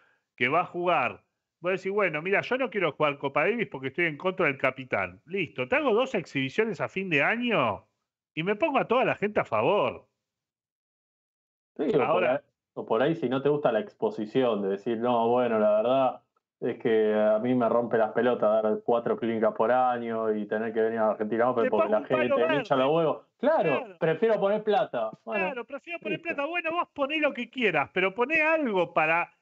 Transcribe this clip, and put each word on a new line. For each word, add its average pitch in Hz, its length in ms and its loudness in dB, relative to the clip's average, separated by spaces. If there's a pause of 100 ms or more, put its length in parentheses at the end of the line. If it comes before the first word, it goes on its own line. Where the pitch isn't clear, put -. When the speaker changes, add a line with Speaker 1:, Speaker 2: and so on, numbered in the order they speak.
(360)
Speaker 1:
que 120 120 2
va 160 120 2
a 170 60 0
jugar, 160 580 -2 (360)
vos 175 120 -2
decís, 185 180 -4
"Bueno, 180 320 0
mira, 185 200 0
yo 247 160 -4
no 262 120 -4
quiero 175 220 0
jugar 143 260 0
Copa 147 260 0
Davis 208 240 0
porque 135 200 -8
estoy 175 160 -2
en 151 140 -4
contra 180 280 -2
del 139 120 0
capitán". 110 680 -4
Listo, 160 420 -6
te 240 100 -2
hago 277 180 0
dos 254 200 0
exhibiciones 160 680 -4
a 123 80 -4
fin 190 220 -8
de 143 140 2
año 180 640 0 (460)
y 156 100 -6
me 208 100 0
pongo 277 240 0
a 175 80 0
toda 233 180 2
la 147 120 0
gente 208 240 -2
a - 40 0
favor. 123 640 0 (1700)
Speaker 2:
Sí, 143 120 -2
o 220 40 2
por 143 100 4
Speaker 1:
Ahora 156 340 2
Speaker 2:
ahí, 143 40 -4 (340)
o 110 120 -10
por 113 160 2
ahí 160 140 2
si 123 120 -2
no 131 140 -2
te 143 60 2
gusta 147 240 2
la 110 80 0
exposición 110 840 -2
de 95 60 -2
decir, 110 300 -4
"No, 117 300 2
bueno, 120 300 2
la 104 180 4
verdad 123 440 0 (400)
es 123 180 -4
que 110 360 2
a 107 240 4
mí 123 160 0
me 120 140 2
rompe 117 300 2
las 107 140 2
pelotas 110 500 2
dar 107 200 0
cuatro 117 360 0
clínicas 113 360 0
por 113 160 2
año 117 640 0
y 107 120 -4
tener 107 260 -4
que 113 80 0
venir 113 200 0
a 107 100 4
Argentina 113 400 0
Open 117 140 0
Speaker 1:
Te 104 60 0
Speaker 2:
porque 107 180 2
Speaker 1:
pongo - 40 -2
Speaker 2:
la 214 60 4
Speaker 1:
un - 100 -10
palo - 100 2 (180)
Speaker 2:
gente - 120 2
me 302 100 0
hincha - 180 -2
Speaker 1:
verde. 131 100 2
Speaker 2:
los 151 100 2
huevos". 151 300 0 (120)
Claro, 220 420 0
Speaker 1:
Claro. 208 180 -14
Speaker 2:
prefiero 196 420 2
poner 208 240 0
plata. 185 460 -2 (120)
Bueno, 220 220 -4
Speaker 1:
Claro, 240 220 -6
prefiero 330 340 -12
poner 320 180 -6
Speaker 2:
listo. 330 160 -8
Speaker 1:
plata. 285 140 -4
Bueno, 330 240 -6
vos 339 220 -2
poné 285 240 -2
lo 294 160 0
que 240 160 -8
quieras, 170 420 0
pero 185 220 0
poné 294 260 0
algo 254 540 2
para 165 360 2 (120)